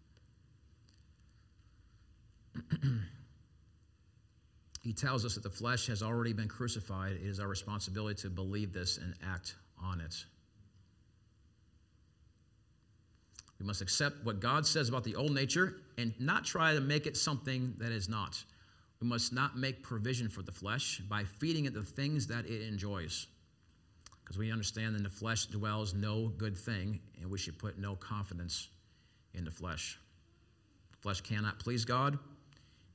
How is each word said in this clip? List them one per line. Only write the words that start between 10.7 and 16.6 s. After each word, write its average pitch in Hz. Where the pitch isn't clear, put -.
We 98
must 101
accept 143
what 107
God 135
says 143
about 120
the 113
old 143
nature 147
and 117
not 151
try 160